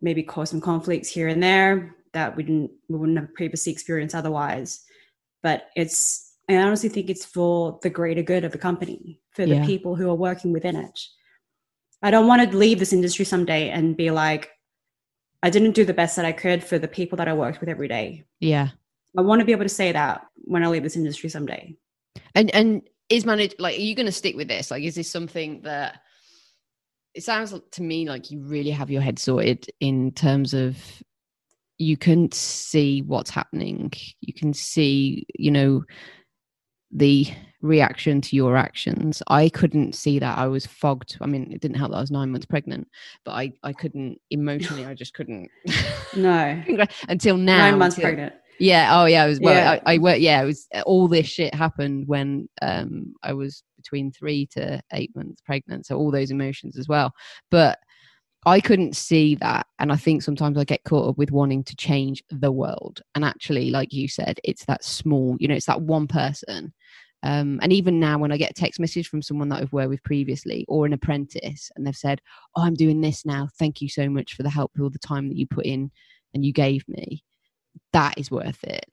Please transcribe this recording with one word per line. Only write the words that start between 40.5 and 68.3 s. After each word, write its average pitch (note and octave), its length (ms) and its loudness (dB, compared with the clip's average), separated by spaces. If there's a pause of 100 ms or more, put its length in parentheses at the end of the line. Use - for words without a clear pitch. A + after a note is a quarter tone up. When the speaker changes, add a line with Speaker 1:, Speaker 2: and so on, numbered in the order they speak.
Speaker 2:
fogged. C3+ 520 -4
I - 60 -8
mean, C#3 260 -6
it - 100 -12
didn't B2+ 160 -4
help C#3 140 -4
that - 60 -6
I - 40 -4
was C#3 100 -6
nine C#3 200 -4
months B2+ 140 -8
pregnant, C#3 420 -6 (380)
but - 60 -12
I, C3+ 220 -8 (100)
I C#3+ 100 -8
couldn't C#3 460 -10 (100)
emotionally, D3 560 -4
I C3+ 80 -12
just B2+ 200 -16
couldn't. A#2 360 -12 (160)
<laughs> - 500 -4
Speaker 1:
No. E3 520 2
Speaker 2:
Congra-, G#3 240 2 (160)
until F#3 300 2
now, F#3 320 8
Speaker 1:
Nine G3 100 4
months F3+ 180 4
Speaker 2:
until D#3+ 120 2
Speaker 1:
pregnant. C#3+ 240 -6 (260)
Speaker 2:
Yeah. E3+ 400 8
Oh, F3 60 8
yeah. E3 180 8
I D3+ 40 6
was, D3 120 2
well, D#3 140 8
Speaker 1:
Yeah. E3 320 6
Speaker 2:
I, E3 80 6
I E3+ 60 6
wor-, E3+ 160 6
yeah, D3 260 4
it C3+ 40 2
was, C#3+ 220 -4 (180)
all F#3 220 6
this E3 200 4
shit - 260 -4
happened C#3+ 540 -2
when, C#3 420 -2 (120)
um, - 520 -6 (100)
I - 100 -6
was C#3 300 -10 (180)
between C#3 300 -8
three D3 400 -4
to C#3 300 -8 (120)
eight - 220 -8
months - 260 -14
pregnant. C3+ 440 -8
So C3+ 120 -6
all D3 140 0
those C3+ 200 -2
emotions C3+ 460 -8
as C3 100 -10
well. D3 260 0 (360)
But E3 300 6 (680)
I F#3 160 8
couldn't F#3 340 2
see D3+ 400 4
that. - 320 -4 (120)
And D3 120 0
I D3 60 2
think D#3 240 2
sometimes D3 360 -2
I C#3+ 60 2
get - 220 -2
caught D3 240 2
up C3 80 -2
with C#3+ 140 0
wanting C#3 340 2
to - 100 -16
change C3+ 540 -2
the C#3 220 0
world. - 500 -6 (140)
And D3+ 100 -2
actually, C3 440 -2
like C3 220 -2
you C#3 160 -4
said, - 360 -6
it's - 220 -6
that - 180 -4
small, C3 560 -2
you C3+ 80 -2
know, C#3+ 80 0
it's C#3 100 -6
that - 160 -2
one D#3 260 0
person. C3+ 640 -6 (480)
Um, C#3+ 400 -2
and F3+ 120 4
even F3+ 260 4
now D3+ 180 2
when D3 140 0